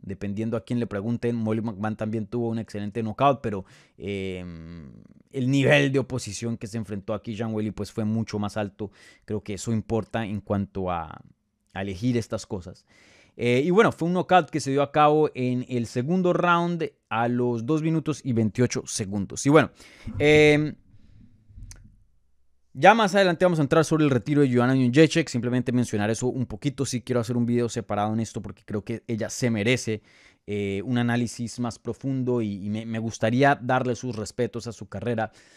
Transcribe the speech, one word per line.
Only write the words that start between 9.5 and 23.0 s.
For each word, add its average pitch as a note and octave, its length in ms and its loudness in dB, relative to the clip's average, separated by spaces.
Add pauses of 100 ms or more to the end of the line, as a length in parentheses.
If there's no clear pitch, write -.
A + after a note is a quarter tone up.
eso G2 180 -6
importa A2+ 540 -2
en G2+ 160 -6
cuanto G2 500 -4
a, E2 300 -8 (520)
a F#2 80 -8
elegir G2+ 360 -2
estas A2 280 -6
cosas. F2+ 400 -12 (520)
Eh, B2 280 2
y F3+ 60 0
bueno, F#3+ 220 4
fue E3 160 -2
un F3+ 60 0
knockout F3+ 340 4
que D3+ 100 -4
se C3+ 120 -4
dio C#3 120 2
a C#3 80 -4
cabo D3+ 420 4
en B2 360 -2
el A#2+ 180 -2
segundo F3 460 0
round E3+ 580 0 (160)
a A#2 220 0
los A#2+ 360 0
dos D3+ 160 0
minutos D#3+ 440 -2
y C3 80 -2
veintiocho A2+ 520 2
segundos. G2 600 -6
Y C3+ 40 4
bueno, C#3+ 220 6 (480)
eh, D3+ 560 6 (2000)
ya F3 200 8
más G#3 180 2